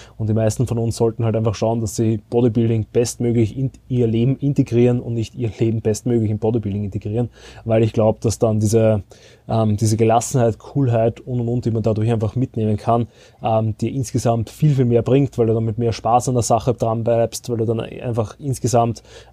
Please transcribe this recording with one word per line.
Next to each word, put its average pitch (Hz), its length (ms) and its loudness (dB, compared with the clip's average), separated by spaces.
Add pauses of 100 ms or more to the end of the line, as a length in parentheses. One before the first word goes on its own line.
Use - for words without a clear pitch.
(200)
und 110 100 -4
die 107 60 2
meisten 110 320 0
von 113 100 -4
uns 117 180 -2
sollten 117 300 0
halt 113 100 0
einfach 113 200 0
schauen, 117 260 0
dass 107 140 -6
sie 113 340 0
Bodybuilding 117 640 2
bestmöglich 120 640 0
in 135 140 -4 (180)
ihr 123 160 0
Leben 117 320 2
integrieren 123 640 2
und 120 160 -6
nicht 113 180 -6
ihr 120 240 -4
Leben 113 240 0
bestmöglich 110 480 0
in 107 80 -2
Bodybuilding 104 460 -2
integrieren, 107 480 -4 (340)
weil 110 160 2
ich 110 100 2
glaub, 110 300 0
dass 113 160 -2
dann 110 220 0
diese, 110 420 2 (480)
ähm, 110 260 0
diese 110 220 0
Gelassenheit, 117 600 2
Coolheit 120 600 0
und, 123 200 -6
und, 117 100 -4
und, 120 160 -2
die 117 60 -2
man 110 100 -2
dadurch 110 300 0
einfach 110 240 -2
mitnehmen 110 420 -2
kann, 117 300 0 (340)
ähm, 110 380 0
dir 117 120 -2
insgesamt 117 600 -2
viel, 151 240 2
viel 131 100 2
mehr 117 160 4
bringt, 131 380 2
weil 113 80 4
du 113 80 2
dann 113 100 0
mit 110 140 -4
mehr 117 140 0
Spaß - 360 0
an 127 60 0
der 120 80 2
Sache 117 320 0
dran 117 280 -2
bleibst, 117 460 0
weil 117 80 -2
du 113 80 0
dann 113 140 -2
einfach 113 600 -6
insgesamt, 117 600 0 (320)